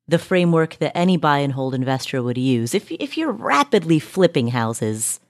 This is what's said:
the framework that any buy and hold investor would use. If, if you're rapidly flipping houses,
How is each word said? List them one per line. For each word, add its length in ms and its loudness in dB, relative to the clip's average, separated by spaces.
the 120 2
framework 580 2
that 200 -4
any 180 2
buy 220 2
and 160 0
hold 200 -4
investor 480 -2
would 160 -2
use. 380 0
If, 160 -4
if 260 -8
you're 140 -2
rapidly 640 2
flipping 520 2
houses, 800 -2